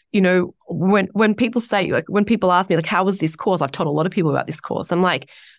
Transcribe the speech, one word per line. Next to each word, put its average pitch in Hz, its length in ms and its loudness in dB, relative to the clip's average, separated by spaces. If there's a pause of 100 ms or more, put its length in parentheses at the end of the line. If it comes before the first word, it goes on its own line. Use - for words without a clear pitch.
(120)
you 208 80 2
know, 180 340 2 (140)
when, 190 440 0
when 214 220 2
people 233 260 -2
say, 202 300 -2
like, 127 180 -2
when 208 160 0
people 202 280 0
ask 185 180 2
me, 170 60 2
like, 160 100 0
"How 185 160 0
was 190 160 0
this 156 160 -2
course?" 185 260 -2
I've 135 120 -2
taught 160 160 -4
a - 20 -2
lot 151 160 0
of 185 60 -4
people 160 180 0
about 135 160 -2
this 160 140 -8
course. - 320 -6
I'm 175 100 2
like, 175 260 -2 (300)